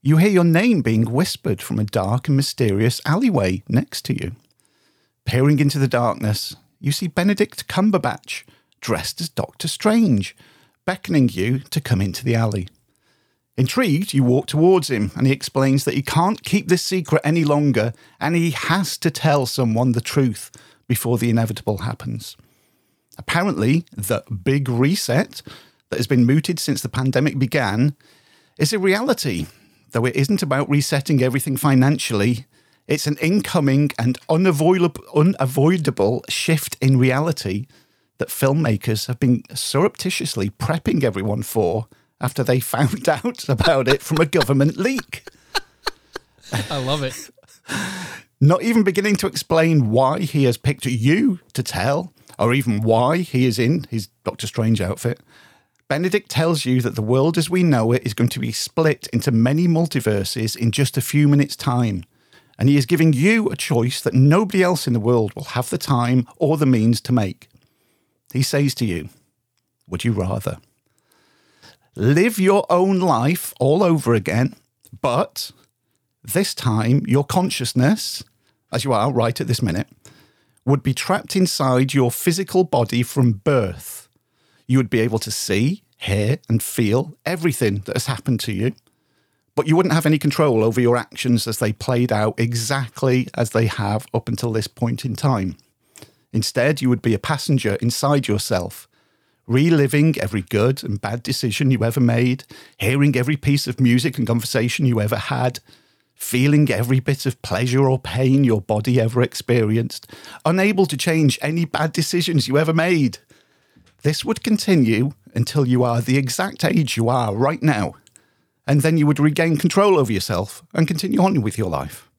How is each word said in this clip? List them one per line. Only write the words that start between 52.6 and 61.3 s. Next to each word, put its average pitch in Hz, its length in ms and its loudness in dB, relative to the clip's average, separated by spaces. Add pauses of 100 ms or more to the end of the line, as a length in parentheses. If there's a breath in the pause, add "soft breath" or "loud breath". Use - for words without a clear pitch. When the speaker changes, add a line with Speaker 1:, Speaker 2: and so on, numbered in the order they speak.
Speaker 1:
why 120 380 2
he 131 260 0
is 120 140 0
in 139 300 0
his 110 180 -6 (160)
Doctor - 240 -8
Strange 110 340 0
outfit, 95 380 -4 (680 soft breath)
Benedict 180 420 -2
tells 160 360 0
you 127 160 2
that 120 140 -4
the 110 60 -4
world 135 360 2
as 160 120 -2
we 180 140 2
know 117 280 2
it 123 140 0
is 104 80 -4
going 120 160 0
to 127 100 -6
be 120 120 -6
split - 600 -2
into 120 180 0
many 131 360 2
multiverses 113 880 0
in 117 140 0
just - 260 0
a 135 40 -2
few 147 260 2
minutes' 143 280 2